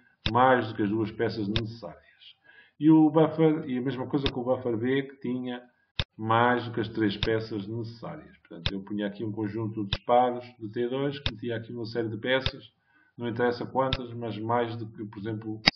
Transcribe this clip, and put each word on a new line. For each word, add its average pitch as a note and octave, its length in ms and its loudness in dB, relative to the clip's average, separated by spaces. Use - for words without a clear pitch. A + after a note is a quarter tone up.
mais B2 380 6
do G#2+ 60 -8
que A2+ 80 0
as G2+ 60 2
duas G#2+ 220 0
peças A2 380 -2
necessárias. G2+ 500 -4
E D3 100 6
o D#3 220 8
buffer, D#3 580 4
e B2+ 80 0
a A#2+ 40 -2
mesma B2+ 260 -4
coisa C#3 240 0
com B2+ 100 -4
o - 20 -2
buffer B2 320 0
B, C3 280 0
que C#3 140 -14
tinha B2 440 -6
mais A2+ 480 4
do A#2 60 -10
que A#2+ 100 -2
as A2 80 -4
três G#2 260 0
peças A2 520 -2
necessárias. G#2 720 -10
Portanto, F2 320 -6
eu G2 100 -6
punha G#2 240 -6
aqui G2+ 180 -8
um A2 80 -6
conjunto G#2+ 520 -6
de G2 80 -6
disparos A#2+ 520 2
de A2+ 100 -10
T A#2+ 180 -2
dois, C#3 320 -2
que - 120 -2
metia A2+ 260 -6
aqui A2+ 140 -10
uma A#2+ 140 -8
série A#2 240 -4
de G#2+ 80 -6
peças, C3 540 -2
não A#2+ 120 -6
interessa A#2+ 400 0
quantas, C3 460 -2
mas A#2 260 -8
mais A2+ 380 0
do A2+ 100 -10
que, A2+ 180 -12
por G#2+ 140 -12
exemplo, G#2+ 420 -8